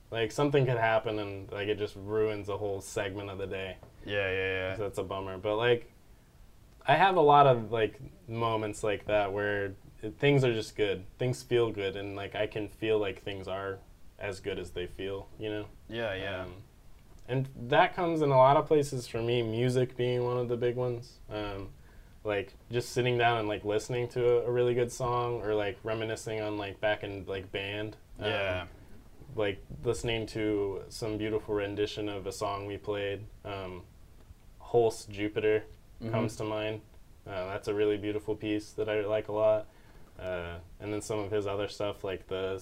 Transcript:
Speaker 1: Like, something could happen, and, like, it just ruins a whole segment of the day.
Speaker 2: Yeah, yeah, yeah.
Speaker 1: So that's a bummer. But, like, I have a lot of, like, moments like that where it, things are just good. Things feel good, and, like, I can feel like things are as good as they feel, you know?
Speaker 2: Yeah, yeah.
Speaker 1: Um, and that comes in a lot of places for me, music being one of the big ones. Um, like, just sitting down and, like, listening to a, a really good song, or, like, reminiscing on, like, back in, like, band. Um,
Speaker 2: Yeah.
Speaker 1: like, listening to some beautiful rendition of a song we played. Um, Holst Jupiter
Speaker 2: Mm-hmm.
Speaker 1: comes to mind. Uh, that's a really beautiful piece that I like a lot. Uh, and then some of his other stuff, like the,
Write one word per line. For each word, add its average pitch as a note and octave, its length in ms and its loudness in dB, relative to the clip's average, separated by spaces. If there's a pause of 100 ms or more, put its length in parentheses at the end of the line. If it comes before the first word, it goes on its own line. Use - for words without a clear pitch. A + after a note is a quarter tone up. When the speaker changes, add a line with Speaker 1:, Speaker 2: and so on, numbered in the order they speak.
(100)
Speaker 1:
Like, A2+ 220 0
something C#3+ 340 4
could B2 120 2
happen, A2 400 2
and, G2 340 -8
like, G2+ 160 -4
it G#2 100 0
just G2+ 180 -4
ruins G#2 540 -2
a G2 80 -2
whole G2 240 -2
segment G2+ 480 -4
of F#2 80 -8
the G2 80 -4
day. F#2+ 300 -6 (300)
Speaker 2:
Yeah, G2+ 240 0
yeah, F#2+ 220 0 (180)
yeah. F#2+ 60 -4
Speaker 1:
So G#2 80 -4
that's G2 140 -6
a G2 40 0
bummer. F#2+ 360 -6
But, G#2+ 180 0
like, A#2+ 340 4 (960)
I C#3+ 100 8
have F#3 200 6
a E3 60 8
lot C#3+ 240 10
of, A#2 260 4
like, A2 260 0 (300)
moments A2+ 540 -2
like G#2 240 -2
that G#2 260 2
where G2+ 420 0 (280)
it, G#2+ 160 -8
things C#3+ 260 6
are B2 80 4
just A2 240 -4
good. F#2+ 280 0 (140)
Things B2+ 240 -2
feel A#2+ 280 4
good, G2 260 -2
and, G2+ 200 -6
like, G2 180 -8
I G#2 120 0
can G#2+ 220 -6
feel A2 300 2
like G2 240 -2
things G2 260 -8
are G2 300 -4 (400)
as G2 220 -6
good F#2+ 180 -4
as F2+ 120 -8
they F2+ 160 -6
feel, G2 420 -8 (100)
you A2 120 -4
know? G#2 140 -4 (240)
Speaker 2:
Yeah, A2 260 -4
yeah. F#2+ 280 -6
Speaker 1:
Um, F2+ 100 -10 (760)
and C3 200 0 (200)
that E3 280 4
comes E3+ 240 0
in C#3+ 100 4
a C3+ 60 6
lot C3+ 220 10
of - 80 2
places C#3 400 2
for A#2 160 -4
me, A#2+ 200 2
music B2 540 2
being B2 280 2
one B2 120 0
of B2 120 0
the A#2+ 100 0
big A#2+ 180 2
ones. B2 440 -4 (100)
Um, G2+ 400 -6 (540)
like, G2+ 280 0 (180)
just A#2+ 200 -2
sitting B2 260 2
down A#2 220 4
and, G#2+ 100 0
like, G2+ 160 -4
listening A#2+ 440 0
to B2 200 0
a, A#2+ 180 4
a B2 40 0
really B2 240 4
good A#2+ 180 2
song, A#2+ 500 -2
or, G#2+ 120 0
like, G2+ 300 0
reminiscing A2 560 -4
on, G#2 180 -2
like, G2 220 -8
back G#2+ 240 2
in, G2 220 -8
like, G2 260 -6
band. G#2 440 -4 (240)
Um, G#2+ 100 -4
Speaker 2:
Yeah. F#2+ 340 -2 (720)
Speaker 1:
like, G2+ 280 -2 (200)
listening A2+ 420 -2
to G2+ 640 -2
some G#2+ 280 -6
beautiful G#2+ 380 -2
rendition G#2 540 -2
of G2 180 -6
a G2 60 -4
song G2+ 340 -4
we G2+ 100 -6
played. G2+ 480 -4 (200)
Um, F#2 380 -8 (760)
Holst A2+ 520 2
Jupiter G#2+ 540 2 (380)
Speaker 2:
Mm-hmm. A2+ 80 -6
Speaker 1:
comes A2 260 0
to A2 80 -6
mind. G#2+ 360 -4 (440)
Uh, F#2+ 220 -6
that's G2+ 220 -6
a G#2 60 2
really G#2 220 4
beautiful G#2 380 -2
piece G#2+ 380 -2
that G#2+ 160 -2
I G#2+ 140 2
like G#2+ 260 0
a G#2 40 -4
lot. G#2+ 360 4 (500)
Uh, F2 380 -6 (240)
and G#2 120 -6
then G#2 80 -2
some G#2+ 200 -4
of G2 100 -6
his G#2 160 0
other G2+ 220 -2
stuff, G#2 340 -6
like F#2+ 240 -6
the, F#2+ 360 -4